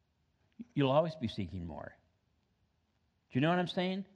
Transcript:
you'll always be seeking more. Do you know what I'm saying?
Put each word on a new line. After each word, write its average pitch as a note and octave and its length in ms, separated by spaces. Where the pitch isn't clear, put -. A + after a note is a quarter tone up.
you'll C#3 160
always D#3 240
be A2+ 140
seeking F2+ 380
more. D2 260
Do C3 80
you - 20
know D#3 100
what F3+ 80
I'm D#3+ 100
saying? F#3+ 360